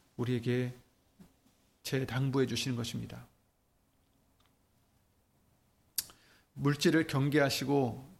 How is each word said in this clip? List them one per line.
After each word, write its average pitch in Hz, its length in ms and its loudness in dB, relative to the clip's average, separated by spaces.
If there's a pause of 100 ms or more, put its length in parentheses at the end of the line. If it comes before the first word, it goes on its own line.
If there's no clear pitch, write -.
(160)
우리에게 123 560 0 (1120)
재당부해 131 640 0
주시는 120 300 -2
것입니다. 117 500 -8 (3250)
물질을 151 520 2
경계하시고 139 1120 0